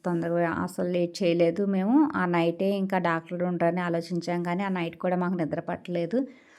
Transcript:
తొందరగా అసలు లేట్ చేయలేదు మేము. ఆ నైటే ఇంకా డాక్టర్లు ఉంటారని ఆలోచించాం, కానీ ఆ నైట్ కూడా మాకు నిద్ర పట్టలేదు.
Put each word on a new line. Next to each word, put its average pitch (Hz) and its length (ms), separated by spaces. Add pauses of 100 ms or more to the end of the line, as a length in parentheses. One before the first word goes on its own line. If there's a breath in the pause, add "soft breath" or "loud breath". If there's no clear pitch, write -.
తొందరగా 170 440
అసలు 180 400
లేట్ 175 340
చేయలేదు 170 420
మేము. 208 500
ఆ 185 100
నైటే 170 440
ఇంకా 196 280
డాక్టర్లు 175 480
ఉంటారని 170 360
ఆలోచించాం, 175 600
కానీ 175 200
ఆ 196 60
నైట్ 170 280
కూడా 180 180
మాకు 180 180
నిద్ర 165 260
పట్టలేదు. 175 680 (320 loud breath)